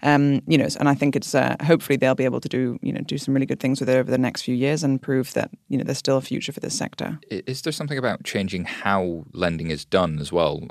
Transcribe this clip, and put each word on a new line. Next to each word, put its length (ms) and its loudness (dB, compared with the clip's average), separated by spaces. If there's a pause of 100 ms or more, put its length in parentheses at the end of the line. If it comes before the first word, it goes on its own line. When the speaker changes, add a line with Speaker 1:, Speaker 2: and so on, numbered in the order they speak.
Speaker 1:
Um, 440 4
you 120 6
know, 80 4 (120)
and 120 4
I 40 4
think 220 2
it's, 180 -2
uh, 280 2
hopefully 340 4
they'll 180 4
be 100 0
able 160 0
to 80 -8
do, 340 -2
you 100 -2
know, 80 -6
do 160 -6
some 160 -2
really 140 2
good 140 -4
things 200 0
with 80 0
it 80 6
over 140 2
the 80 2
next 240 -2
few 120 -2
years 300 0
and 160 2
prove 320 -2
that, 180 -2 (180)
you 100 -2
know, 80 -2
there's 120 -2
still 180 2
a 40 0
future 320 -6
for 80 -14
this 160 -6
sector. 420 -6 (120)
Speaker 2:
I, 160 -6
is 160 -6
there 100 -4
something 240 -6
about 280 -2
changing 400 -2
how 680 -2
lending 380 -2
is 140 -6
done 340 2
as 140 -6
well 380 0